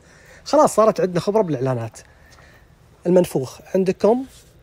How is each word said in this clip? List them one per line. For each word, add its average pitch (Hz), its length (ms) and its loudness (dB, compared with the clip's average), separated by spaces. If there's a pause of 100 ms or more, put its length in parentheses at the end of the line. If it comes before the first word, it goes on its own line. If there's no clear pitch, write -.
(440)
خلاص - 300 2
صارت 214 260 2
عندنا 175 200 -2
خبرة 208 220 0
بالإعلانات. 127 560 -4 (1080)
المنفوخ 175 520 0 (160)
عندكم 196 500 0 (380)